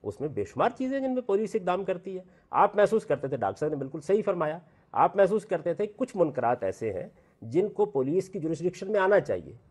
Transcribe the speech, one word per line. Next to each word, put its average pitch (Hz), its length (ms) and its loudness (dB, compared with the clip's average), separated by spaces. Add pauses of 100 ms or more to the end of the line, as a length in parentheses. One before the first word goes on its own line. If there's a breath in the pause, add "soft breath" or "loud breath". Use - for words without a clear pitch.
उसमें 135 300 -8
बेशुमार 120 380 -2
चीज़ें 262 220 -4
हैं 269 80 -2
जिनमें 254 200 -2
पुलिस 214 340 -2
इकदाम 185 280 -2
करती 185 300 -6
है। 185 100 -12 (280 soft breath)
आप 190 240 4
महसूस 208 280 4
करते 139 240 -2
थे, 135 80 -2
डॉक्टर 101 220 -2
साहब 151 140 -2
ने 147 60 -4
बिल्कुल 135 220 -8
सही 196 220 2
फरमाया, 175 380 -2 (340 soft breath)
आप 170 220 4
महसूस 196 280 4
करते 170 300 -2
थे 208 120 -2
कुछ 214 300 -6
मुनकरात 131 480 2
ऐसे 98 260 -2
हैं 95 200 -8 (320 soft breath)
जिनको 190 440 0
पुलिस 147 420 0
की 208 100 -10
जुरिस्डिक्शन 165 500 -4
में 208 120 2
आना 190 200 6
चाहिए 90 360 -6 (140)